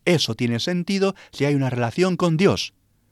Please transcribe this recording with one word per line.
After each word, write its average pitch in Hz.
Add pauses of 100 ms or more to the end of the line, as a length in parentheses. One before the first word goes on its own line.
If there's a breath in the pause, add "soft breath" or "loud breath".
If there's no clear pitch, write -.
eso 151
tiene 120
sentido 190 (180 loud breath)
si 139
hay 147
una 135
relación 131
con 165
Dios, 156 (380)